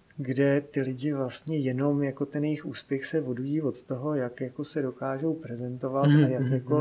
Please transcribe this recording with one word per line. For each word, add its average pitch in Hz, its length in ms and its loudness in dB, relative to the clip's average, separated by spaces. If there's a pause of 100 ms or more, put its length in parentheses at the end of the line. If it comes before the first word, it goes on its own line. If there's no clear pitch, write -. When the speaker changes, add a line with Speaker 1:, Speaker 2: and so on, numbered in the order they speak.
(160)
Speaker 1:
kde 139 440 2
ty 139 200 -4
lidi 131 320 -2
vlastně 139 460 -2
jenom 139 440 2
jako 139 240 -2
ten 147 180 -2
jejich 151 220 -2
úspěch 135 400 -6
se 160 140 0
vodují 135 420 -2
od 127 200 -2
toho, 139 320 -4
jak 123 260 -2
jako 131 240 -6
se 147 180 -2
dokážou 135 520 -2
prezentovat 127 720 -2
Speaker 2:
Mhm, 147 180 8
Speaker 1:
a 131 40 4
jak 127 140 0
Speaker 2:
mhm, 127 100 0
Speaker 1:
jako 131 280 2